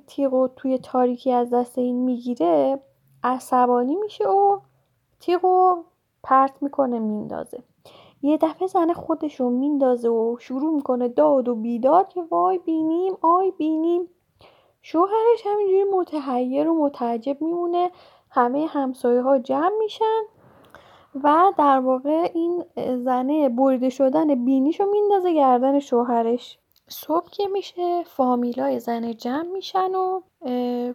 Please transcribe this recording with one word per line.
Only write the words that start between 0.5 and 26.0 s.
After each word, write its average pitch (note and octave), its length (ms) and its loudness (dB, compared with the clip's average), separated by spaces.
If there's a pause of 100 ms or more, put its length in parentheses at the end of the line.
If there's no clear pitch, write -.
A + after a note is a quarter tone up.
تاریکی B3 540 0
از A#3+ 180 2
دست A#3+ 280 -2
این B3 180 -2
می‌گیره، B3+ 840 0 (440)
عصبانی B3 720 0
می‌شه G#4 320 -4
و G4 320 4 (600)
تیغو F4+ 640 2 (400)
پرت C4+ 380 2
می‌کنه، C4+ 380 -2
میندازه. - 640 -8 (580)
یه D4 160 2
دفعه D#4+ 300 -2
زنه E4+ 260 0
خودشو D#4 560 -4
میندازه B3+ 600 0
و A#3 300 0
شروع C#4+ 360 -4
می‌کنه B3 320 -2
داد C4+ 400 2
و B3 80 0
بیداد A#3+ 540 2
که F4+ 120 -10
«وای F4 360 0
بینیم، E4 640 -2
آی F4+ 300 2
بینیم». E4 580 -2 (760)
شوهرش A4 600 2
همینجوری G4+ 380 0
متحیر C#4+ 840 -2
و D#4+ 160 2
متعجب C4 560 -4
میمونه. F4 500 -2 (400)
همه C4 340 0
همسایه‌ها C4 760 0
جمع C4+ 400 0
می‌شن A4 440 -2 (1000)
و E4 340 4
در C#4+ 220 4
واقع C4 540 -2
این E4+ 300 -2 (340)
زنه C4 520 0
بریده C4 400 2
شدن C4+ 560 0
بینیشو C4+ 400 2
میندازه G4+ 480 2
گردن C4+ 460 4
شوهرش. A#3+ 800 -2 (280)